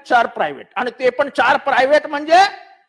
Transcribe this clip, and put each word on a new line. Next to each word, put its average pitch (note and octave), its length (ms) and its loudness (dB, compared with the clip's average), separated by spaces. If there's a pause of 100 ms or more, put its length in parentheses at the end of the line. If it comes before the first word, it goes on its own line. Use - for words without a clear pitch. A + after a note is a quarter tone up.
चार A#3+ 220 2
private, D3+ 480 -8
आणि B3 240 -6
ते B3+ 100 0
पण C#4+ 200 -2
चार B3+ 280 0
private C4+ 480 0
म्हणजे D4+ 320 0 (520)